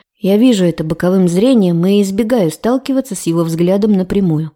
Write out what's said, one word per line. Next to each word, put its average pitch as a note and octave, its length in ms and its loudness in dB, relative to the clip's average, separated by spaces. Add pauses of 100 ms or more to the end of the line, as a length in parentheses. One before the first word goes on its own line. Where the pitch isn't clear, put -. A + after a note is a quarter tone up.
(160)
Я G3 220 0
вижу A3 280 4
это E3 180 -2
боковым F3+ 440 0
зрением F3+ 580 2
и G3+ 160 2
избегаю G3+ 480 -2
сталкиваться C4 680 -4
с - 80 -12
его E3+ 200 -2
взглядом F3+ 500 0
напрямую. F3+ 640 -2